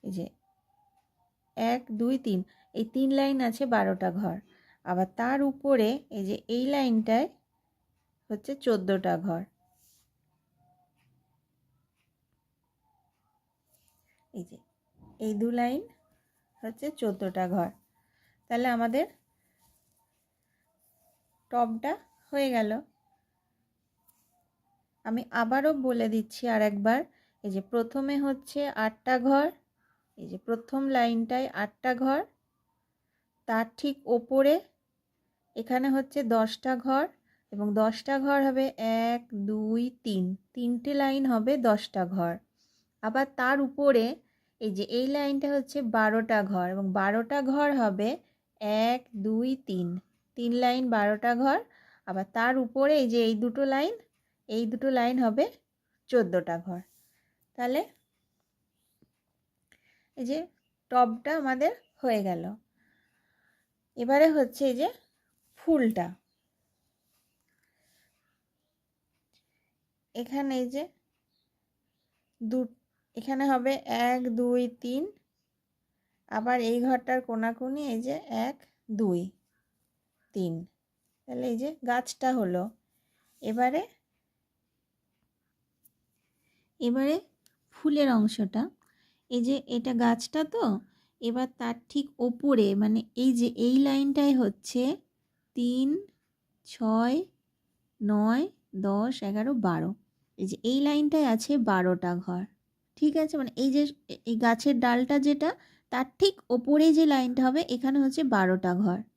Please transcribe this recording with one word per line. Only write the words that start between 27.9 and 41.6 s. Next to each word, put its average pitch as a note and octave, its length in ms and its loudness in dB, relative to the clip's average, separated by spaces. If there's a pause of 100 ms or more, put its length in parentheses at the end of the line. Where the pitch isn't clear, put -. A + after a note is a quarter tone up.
হচ্ছে C#4 420 -4 (160)
আটটা A3 440 -2
ঘর, C#4 260 4 (720)
এই G#3 100 -14
যে F3+ 100 -12
প্রথম A#3 520 -6
লাইনটায় A#3+ 640 0
আটটা G#3 420 -4
ঘর, C4 240 0 (1300)
তার A3+ 180 0 (120)
ঠিক C#4+ 180 -4 (100)
ওপরে C4 480 4 (1040)
এখানে B3 340 -2
হচ্ছে C4+ 380 -2
দশটা A3 480 0
ঘর C4 300 0 (460)
এবং G#3 220 -4
দশটা A3 460 0
ঘর C#4 240 2
হবে C4+ 220 0 (360)
এক, A#3 200 -2 (220)
দুই, G#3+ 400 -2 (180)
তিন, G3 220 -2 (280)
তিনটে A#3+ 420 -4
লাইন C4+ 320 0
হবে A#3+ 320 2
দশটা G#3+ 480 0